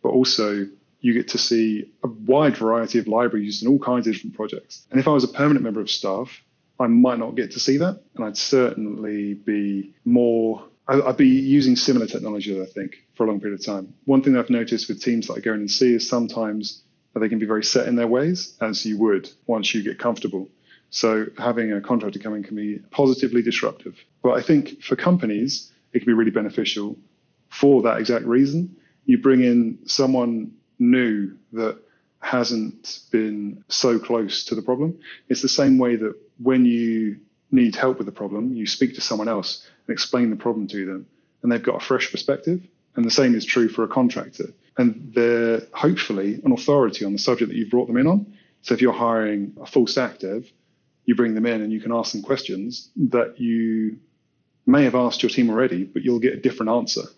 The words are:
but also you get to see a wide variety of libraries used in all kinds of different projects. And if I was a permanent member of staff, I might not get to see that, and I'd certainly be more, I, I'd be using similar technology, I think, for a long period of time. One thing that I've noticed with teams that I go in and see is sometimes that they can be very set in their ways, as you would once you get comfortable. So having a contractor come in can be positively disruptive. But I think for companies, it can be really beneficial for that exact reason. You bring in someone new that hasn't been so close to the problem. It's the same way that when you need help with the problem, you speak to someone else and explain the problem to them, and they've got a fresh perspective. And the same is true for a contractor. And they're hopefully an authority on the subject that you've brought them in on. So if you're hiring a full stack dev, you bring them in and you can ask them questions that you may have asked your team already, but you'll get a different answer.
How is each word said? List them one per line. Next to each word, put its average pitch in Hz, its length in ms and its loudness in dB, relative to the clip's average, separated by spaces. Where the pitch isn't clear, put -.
but - 60 0
also 107 580 0
you 120 120 2
get 123 160 0
to 117 100 -4
see 110 540 0
a 127 60 -4
wide 120 480 2
variety 113 420 0
of 101 80 -2
libraries 110 400 0
used 104 160 -8
in 117 60 0
all 139 100 4
kinds 123 300 -2
of 107 60 0
different - 200 -12
projects. - 560 -12
And 131 80 0
if 135 80 2
I 156 60 4
was 135 100 4
a 123 60 0
permanent 143 340 2
member 110 180 -4
of 101 80 -6
staff, 104 540 -6
I 123 80 2
might 120 320 6
not 117 160 -6
get 113 160 -4
to 127 80 -8
see 135 160 2
that, 180 260 -2
and 117 80 -6
I'd 104 120 -8
certainly 107 960 -2
be 101 600 -4
more, 117 600 2
I, 135 120 4
I'd 127 160 0
be 135 120 6
using 135 480 4
similar 123 300 2
technology, 101 540 -6
I 92 60 -8
think, - 480 -12
for 117 100 0
a 110 40 2
long 104 120 -2
period 101 200 -6
of - 40 -10
time. 98 300 -8
One 135 160 4
thing 139 100 4
that 123 80 4
I've 120 100 -4
noticed 117 380 0
with 104 120 -6
teams 117 280 -2
that - 60 -8
I 113 60 -8
go 110 140 -2
in 104 60 -4
and 104 100 -6
see 123 240 4
is 113 140 -2
sometimes 110 760 -4
that 107 60 -4
they 110 80 0
can 113 100 -2
be 107 80 -2
very 107 160 -2
set - 240 0
in 120 80 0
their 117 140 0
ways, 151 520 0
as 110 240 -4
you 107 140 -4
would 104 320 2
once 110 260 -2
you 107 120 -2
get 107 160 -8
comfortable. 98 500 -4
So 110 360 0
having 113 360 -2
a 101 80 -4
contractor 104 400 -2
come 107 140 -8
in 104 100 -8
can 107 120 -10
be 104 220 -6
positively 127 520 2
disruptive. - 540 -4
But 123 100 4
I 120 100 0
think - 400 0
for - 140 -4
companies, 135 760 -2
it 120 80 2
can - 60 -4
be 120 60 4
really 110 180 4
beneficial 107 680 -4
for 139 340 4
that 113 160 2
exact 113 260 -2
reason. 139 520 0
You 123 140 4
bring 131 240 6
in 120 440 2
someone 120 680 0
new 117 580 2
that 110 260 -4
hasn't 117 800 -4
been 104 580 -4
so 117 300 0
close 113 460 -4
to - 100 -6
the 110 80 -6
problem. 147 360 -2
It's 135 140 -2
the 135 60 0
same 135 300 4
way 120 180 2
that 107 180 -4
when 127 260 4
you 113 540 0
need 120 240 4
help 131 240 0
with 104 80 -6
the 101 60 -12
problem, 107 400 -6
you 110 140 -6
speak - 280 -2
to - 60 -12
someone 110 280 -4
else - 380 -6
and 117 60 -6
explain 120 380 0
the 104 60 -4
problem 110 320 -4
to 98 180 -8
them, 95 200 -10
and 120 80 0
they've 117 120 0
got - 200 -2
a - 20 -10
fresh - 260 -2
perspective. 170 520 -4
And 117 100 0
the 113 60 0
same 127 240 4
is 107 100 -2
true 117 240 2
for 113 160 -2
a 110 40 -4
contractor. - 640 -2
And 120 360 0
they're 117 480 2
hopefully 107 720 0
an 131 80 4
authority 120 520 2
on 98 80 -2
the 101 60 -4
subject 117 320 0
that - 60 -6
you've 110 140 -4
brought 123 180 2
them 117 80 -2
in 135 100 4
on. 202 280 0
So - 100 -2
if 117 80 0
you're 123 120 4
hiring 107 680 -2
a - 60 -18
full 120 200 2
stack 123 340 -4
dev, 104 260 -8
you 120 100 4
bring 113 200 2
them 110 120 0
in 113 160 -2
and 107 100 -4
you 107 80 -6
can 117 120 -6
ask 117 200 -2
them 104 100 -10
questions 120 760 -6
that 123 420 0
you 113 600 -2
may 139 160 6
have 123 140 2
asked 123 260 0
your 120 80 2
team 123 180 2
already, 110 360 0
but - 180 -6
you'll 120 160 0
get 123 160 0
a 104 60 -12
different 117 300 -2
answer. 117 320 -2